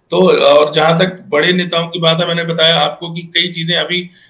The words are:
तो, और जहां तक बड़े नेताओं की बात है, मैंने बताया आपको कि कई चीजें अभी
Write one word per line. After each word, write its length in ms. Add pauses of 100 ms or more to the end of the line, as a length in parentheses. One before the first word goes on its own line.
(100)
तो, 360
और 260
जहां 260
तक 300
बड़े 240
नेताओं 360
की 100
बात 220
है, 80
मैंने 160
बताया 340
आपको 340
कि 100
कई 260
चीजें 280
अभी 340 (180)